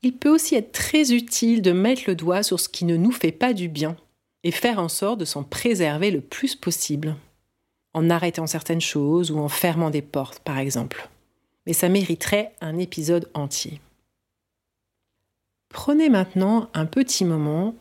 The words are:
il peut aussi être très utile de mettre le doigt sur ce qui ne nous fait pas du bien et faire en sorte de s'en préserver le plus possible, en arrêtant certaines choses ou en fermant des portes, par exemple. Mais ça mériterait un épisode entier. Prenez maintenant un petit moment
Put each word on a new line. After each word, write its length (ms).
il 140
peut 120
aussi 260
être 180
très 400
utile 500
de 100
mettre 340
le 80
doigt 280
sur 180
ce 80
qui 160
ne 120
nous 160
fait 200
pas 200
du 160
bien 280
et 60
faire 280
en 100
sorte 320
de 40
s'en 180
préserver 680
le 100
plus 340
possible, 640
en 160
arrêtant 360
certaines 340
choses 500
ou 80
en 100
fermant 420
des 120
portes, 380
par 180
exemple. 500
Mais 80
ça 160
mériterait 720
un 180
épisode 560
entier. 460
Prenez 400
maintenant 680
un 120
petit 380
moment 560